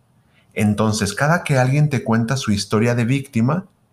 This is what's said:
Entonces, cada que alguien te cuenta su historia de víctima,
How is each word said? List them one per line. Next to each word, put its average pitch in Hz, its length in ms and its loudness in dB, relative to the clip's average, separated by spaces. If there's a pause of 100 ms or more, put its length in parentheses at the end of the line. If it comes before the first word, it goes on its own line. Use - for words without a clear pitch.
(540)
Entonces, 104 600 0
cada 165 300 0
que 139 140 0
alguien 139 320 2
te 135 140 -2
cuenta 117 340 0
su 110 140 -4
historia 107 420 0
de 120 120 0
víctima, 135 600 -2 (280)